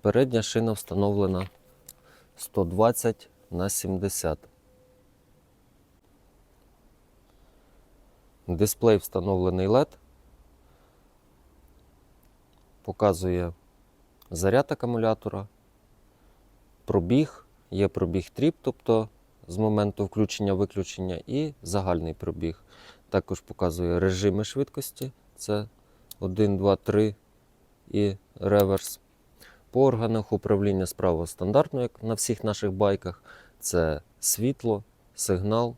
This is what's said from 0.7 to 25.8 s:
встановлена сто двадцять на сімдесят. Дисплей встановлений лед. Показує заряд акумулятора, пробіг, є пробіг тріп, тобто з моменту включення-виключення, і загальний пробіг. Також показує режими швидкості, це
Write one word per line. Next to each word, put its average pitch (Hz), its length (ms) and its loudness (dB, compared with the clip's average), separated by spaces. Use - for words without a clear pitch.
встановлена 98 760 0
сто - 260 -2
двадцять 107 680 0
на 92 180 -2
сімдесят. 92 720 -4
Дисплей 101 500 4
встановлений 92 680 0
лед. 127 300 2
Показує 90 720 0
заряд 98 380 2
акумулятора, 110 800 -2
пробіг, 101 600 0
є 98 160 2
пробіг 87 420 -2
тріп, 147 320 0
тобто 110 480 0
з 87 100 -10
моменту 104 480 2
включення-виключення, 95 1200 -2
і 147 260 -4
загальний 87 500 -2
пробіг. 85 500 -8
Також 95 280 -2
показує 87 600 -2
режими 95 440 2
швидкості, - 680 -8
це 104 300 -4